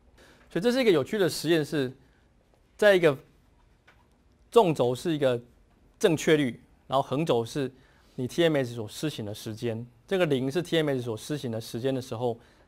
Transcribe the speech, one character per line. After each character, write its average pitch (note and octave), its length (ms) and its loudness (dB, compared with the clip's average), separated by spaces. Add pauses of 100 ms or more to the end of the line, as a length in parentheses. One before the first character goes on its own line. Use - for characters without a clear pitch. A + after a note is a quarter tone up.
(500)
所 E3 100 -4
以 F3+ 40 -2
这 A#3+ 80 4
是 C4 100 0
一 - 20 0
个 A3+ 60 6
有 D3+ 140 4
趣 G#3+ 160 -4
的 E3 100 2
实 - 200 -4
验， D#3+ 140 4
是 C#3 300 -4 (800)
在 G3+ 200 6
一 F3+ 40 4
个 D#3 160 4 (1300)
纵 G3 240 4
轴 B2+ 220 0
是 E3 180 -4
一 D3 60 -4
个 B2+ 200 0 (600)
正 F3 180 4
确 D#3+ 200 4
率， C3 220 -2 (280)
然 C3 100 0
后 C#3 60 2
横 D#3+ 220 -2
轴 A#2+ 200 2
是 C3 260 -6 (440)
你 B2+ 120 -6
T - 160 -2
M D#3+ 120 2
S B2 180 -2
所 A2 140 -10
施 - 220 -8
行 A#2+ 160 -8
的 G#2 80 -8
时 A2 200 -10
间。 A2+ 320 -6 (220)
这 G3 100 -2
个 F3+ 80 2
零 C3+ 240 0
是 E3 120 -2
T E3 160 -2
M D#3 120 0
S C3+ 120 -2
所 A#2 140 -6
施 D3 220 -8
行 B2+ 140 -8
的 A2 80 -6
时 A2+ 200 -10
间 C3+ 140 -2
的 B2+ 80 -4
时 A#2 140 -10
候， A#2 240 -4 (280)